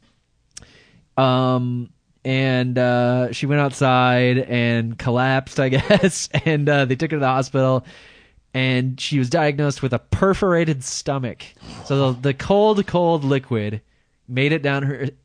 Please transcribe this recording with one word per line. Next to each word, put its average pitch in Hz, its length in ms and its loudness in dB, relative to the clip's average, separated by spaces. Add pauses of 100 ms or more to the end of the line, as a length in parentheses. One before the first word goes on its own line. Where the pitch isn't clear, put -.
(1160)
Um, 127 720 0 (340)
and, 131 540 0
uh, 123 540 2
she 143 140 -6
went 143 140 2
outside 127 800 2
and 117 600 -2
collapsed, 131 600 0
I 135 100 2
<laughs> - 20 -2
guess, 185 580 2 (160)
and, 147 240 0
uh, 143 160 2
they 127 120 0
took 156 140 -4
her 160 60 -4
to 147 40 -4
the 135 60 0
hospital. 131 580 0 (680)
And 131 440 -2
she - 200 -2
was 127 120 0
diagnosed 147 520 0
with 127 100 -2
a 120 60 2
perforated 170 840 0
stomach. 131 600 -6 (400)
So 139 300 0
the, 123 60 -10
the 135 140 0
cold, 202 520 2
cold 170 360 0
liquid 117 600 -2 (440)
made 131 260 0
it 156 100 -2
down 139 220 -2
her 135 240 -4 (160)